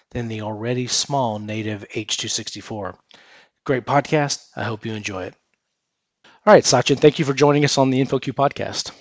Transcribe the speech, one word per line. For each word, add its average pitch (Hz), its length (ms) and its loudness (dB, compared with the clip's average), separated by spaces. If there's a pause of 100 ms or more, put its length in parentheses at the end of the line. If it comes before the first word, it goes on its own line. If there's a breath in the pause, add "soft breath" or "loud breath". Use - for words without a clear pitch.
(120)
than 120 180 -6
the 110 100 -8
already 113 480 -4
small 123 500 -2
native 107 560 -6
H 107 220 -6
two 110 140 -8
sixty-four. 104 680 -10 (680 soft breath)
Great 127 200 -2
podcast. 143 720 0
I 113 80 -8
hope 110 220 -8
you 113 80 -6
enjoy 101 300 -8
it. 95 100 -12 (880)
All - 300 4
right, 147 100 8
Sachin, 127 340 2
thank 151 220 6
you 156 60 0
for 139 80 0
joining 147 320 4
us - 120 0
on 135 120 4
the 131 100 2
InfoQ 135 360 -2
podcast. 110 640 -4